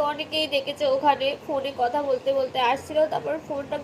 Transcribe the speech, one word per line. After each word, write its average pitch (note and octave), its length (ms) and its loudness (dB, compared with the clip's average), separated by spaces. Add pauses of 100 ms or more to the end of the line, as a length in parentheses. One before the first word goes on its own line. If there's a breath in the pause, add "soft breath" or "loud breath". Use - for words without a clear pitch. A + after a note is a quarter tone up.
অনেকেই D4 460 -2
দেখেছে C#4 280 -2 (120)
ওখানে C4+ 320 2 (180)
ফোনে C#4 260 -2 (100)
কথা B3 180 2 (100)
বলতে B3+ 200 0 (100)
বলতে B3+ 200 -2 (120)
আসছিল, C4+ 260 -4 (140)
তারপর - 220 -2 (140)
ফোনটা, C#4+ 360 -4